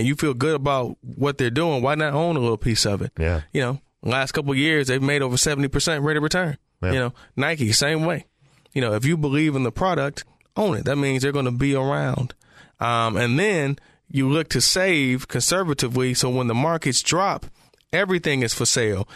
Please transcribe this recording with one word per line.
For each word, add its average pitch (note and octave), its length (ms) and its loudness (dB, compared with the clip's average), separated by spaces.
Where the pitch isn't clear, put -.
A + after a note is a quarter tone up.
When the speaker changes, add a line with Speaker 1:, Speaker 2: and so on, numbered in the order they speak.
Speaker 1:
you C3+ 140 2
feel D3 180 0
good D3 220 0
about C3+ 460 -2
what C3+ 360 -2
they're B2 120 2
doing, D3 300 0
why C#3 140 2
not D3+ 180 0
own E3 240 0
a C#3 40 0
little A#2 160 2
piece A2+ 280 0
of G2+ 180 0
it? - 140 -6
Speaker 2:
Yeah. E2 260 0
Speaker 1:
You D3+ 80 -2
know, C3 200 -2
last C3 300 -2
couple C#3+ 180 -2
of C3+ 80 2
years, D3 300 2
they've C3 120 0
made C#3+ 220 0
over B2+ 140 0
seventy C#3 320 0
percent C#3+ 340 0
rate D3+ 140 0
of D3 80 0
return. D#3+ 340 -2
Speaker 2:
Yeah. F#2 100 0
Speaker 1:
You C3+ 60 0
know, A#2+ 160 -2
Nike, C#3 340 0
same D#3 340 2
way. E3 220 -2
You C3+ 80 -2
know, A2+ 140 0
if A2 100 -2
you E3 120 2
believe D3+ 380 0
in C3 80 0
the A#2+ 80 0
product, D3 540 -2
own F#3+ 200 0
it. G#2 100 -4
That C3+ 100 0
means C3+ 260 0
they're C#3 80 0
gonna C3+ 220 0
be C#3 240 0
around. C3 580 -2
Um, A#2 360 0
and A#2+ 220 2
then D#3+ 400 0
you C3+ 180 0
look D3+ 200 0
to B2+ 120 0
save C#3+ 680 2
conservatively, B2+ 880 0
so C3 160 0
when B2+ 180 0
the A2+ 60 0
markets D3+ 460 0
drop, F3 460 0
everything E3 500 0
is A#2 120 -2
for A#2+ 120 -2
sale. G#2+ 500 0